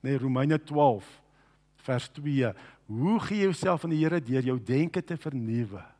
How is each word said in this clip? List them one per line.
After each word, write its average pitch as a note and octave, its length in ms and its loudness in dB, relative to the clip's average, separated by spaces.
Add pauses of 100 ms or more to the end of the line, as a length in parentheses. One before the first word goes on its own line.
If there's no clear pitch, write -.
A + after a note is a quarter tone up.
Nê, C3+ 160 0
Romeine C3+ 400 2
twaalf D3 480 2 (800)
vers B2 220 -2
twee, C3+ 440 0 (340)
"Hoe D#3 340 0
gee G3+ 220 -2
jouself F3+ 400 0
aan E3 60 -4
die D#3 140 2
Here E3 160 2
deur B2+ 240 -2
jou B2+ 160 0
denke D3 420 0
te E3+ 160 -8
vernuwe A2+ 680 -4 (160)